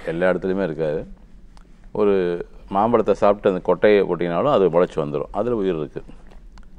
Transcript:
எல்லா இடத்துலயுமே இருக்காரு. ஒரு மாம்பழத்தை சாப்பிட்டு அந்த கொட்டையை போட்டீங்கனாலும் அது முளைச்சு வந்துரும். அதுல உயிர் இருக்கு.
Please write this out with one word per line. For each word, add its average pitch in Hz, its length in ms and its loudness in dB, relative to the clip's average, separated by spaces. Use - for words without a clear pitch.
எல்லா 87 240 -2
இடத்துலயுமே 92 380 -2
இருக்காரு. 78 380 -6
ஒரு 95 540 -2
மாம்பழத்தை 107 460 2
சாப்பிட்டு 104 340 2
அந்த 90 140 0
கொட்டையை 98 420 4
போட்டீங்கனாலும் 87 480 -2
அது 98 160 4
முளைச்சு 85 280 2
வந்துரும். 71 340 -4
அதுல 117 240 -4
உயிர் 95 220 -2
இருக்கு. 76 260 -10